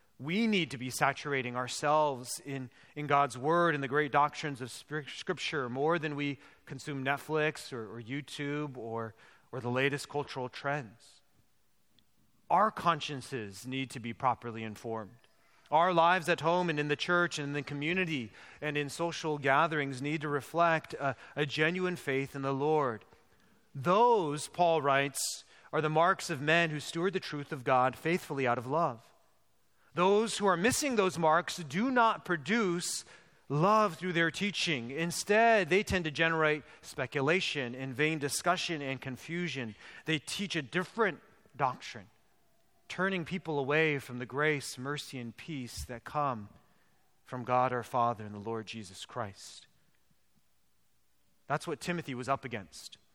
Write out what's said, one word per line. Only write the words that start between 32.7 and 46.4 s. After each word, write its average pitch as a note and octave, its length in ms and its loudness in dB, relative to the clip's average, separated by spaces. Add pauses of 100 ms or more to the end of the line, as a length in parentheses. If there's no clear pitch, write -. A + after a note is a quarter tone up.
love F#3+ 460 4
through F3+ 180 -4
their E3 160 4
teaching. D3+ 640 -2
Instead, G3 800 4
they F3+ 120 6
tend F3 240 0
to D#3 60 -2
generate D#3 500 2 (200)
speculation C#3 920 0
and C3 220 -8
vain D#3 240 0
discussion E3 600 -2
and C3+ 200 -6
confusion. C3+ 720 -6 (320)
They D#3 140 0
teach - 360 -6
a D#3+ 60 -2
different F3+ 560 -2 (380)
doctrine, B2 500 -4 (800)
turning F#3 380 -2
people E3 320 -4
away D3 400 2
from B2 220 -8
the B2 80 -6
grace, C#3+ 500 -2
mercy, C#3 400 -8
and A#2 180 -10
peace C3 500 -10
that A#2 180 -12
come B2+ 460 -4 (760)